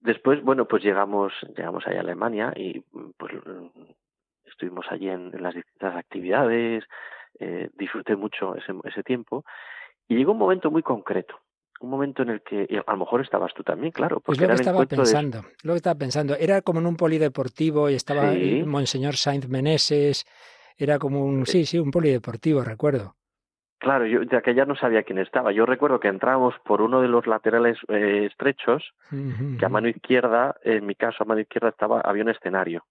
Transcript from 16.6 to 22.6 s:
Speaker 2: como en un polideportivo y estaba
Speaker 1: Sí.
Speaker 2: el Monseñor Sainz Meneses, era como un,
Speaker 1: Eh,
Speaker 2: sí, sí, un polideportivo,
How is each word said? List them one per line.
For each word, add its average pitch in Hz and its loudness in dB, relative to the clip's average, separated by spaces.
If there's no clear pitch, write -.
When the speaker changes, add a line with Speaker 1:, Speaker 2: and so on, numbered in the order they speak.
Speaker 2:
como 190 0
en 175 0
un 170 0
polideportivo 151 2
y 139 4
estaba 131 2
Speaker 1:
Sí. 92 2
Speaker 2:
el 165 -2
Monseñor 139 -2
Sainz 139 -2
Meneses, 143 2
era 143 2
como 139 -2
un, 139 0
Speaker 1:
Eh, 123 -2
Speaker 2:
sí, 175 2
sí, 170 -2
un 147 0
polideportivo, 143 2